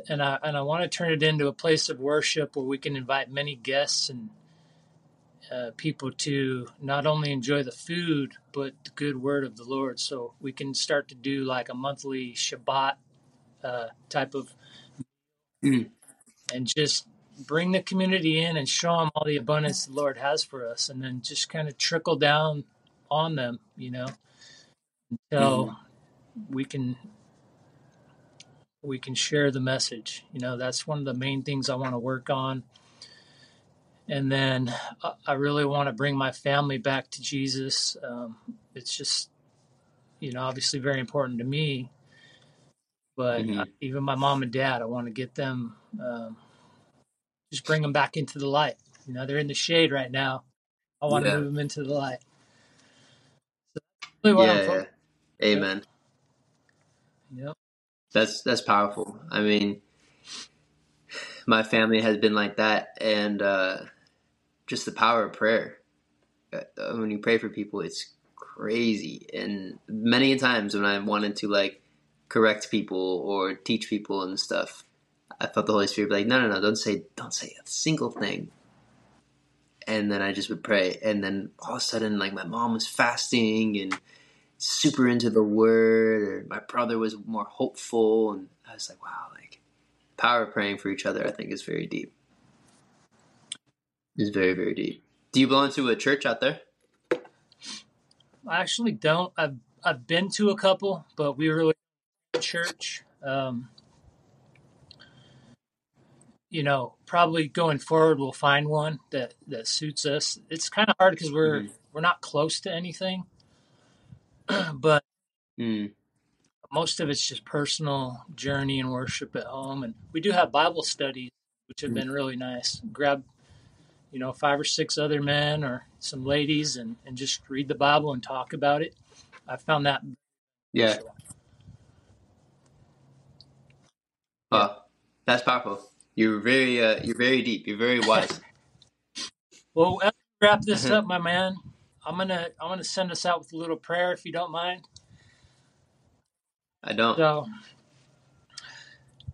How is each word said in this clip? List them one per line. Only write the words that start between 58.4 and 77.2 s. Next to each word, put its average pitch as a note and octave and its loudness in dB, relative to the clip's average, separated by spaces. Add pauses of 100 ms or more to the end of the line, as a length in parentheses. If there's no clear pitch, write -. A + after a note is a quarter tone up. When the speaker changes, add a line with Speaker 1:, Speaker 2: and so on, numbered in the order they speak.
Speaker 2:
that's A#2 0
powerful. G2+ 2 (100)
I - 2
mean, G2+ 4 (1600)
my A2 6
family A2 4
has A2 4
been G#2+ 4
like G2+ 0
that, G#2+ 2
and, G#2 0
uh, F#2+ 2 (880)
just - -6
the G#2+ -4
power A2+ 4
of F2+ -6
prayer. G#2+ 0 (720)
Uh, - -8
when A2 -2
you G#2 -4
pray A2+ 2
for A2 -6
people, G2+ -6
it's - -8 (240)
crazy. G#2+ -2
And G2 -8 (100)
many A#2+ 4
times A#2 2
when G2+ 2
I G2+ 2
wanted G#2 -2
to, G#2+ -4
like, G2+ 0 (460)
correct G#2+ 4
people F#2 0
or F#2+ -2
teach - -4
people G2+ -2
and F#2+ -4
stuff, - -4 (560)
I F#2+ -2
felt G#2 0
the A2 2
Holy G2+ 4
Spirit G#2 0
be G2+ 2
like, G2+ 0
"No, B2+ 4
no, A#2 4
no, G2 0
don't G#2+ 2
say, - -2 (120)
don't - -10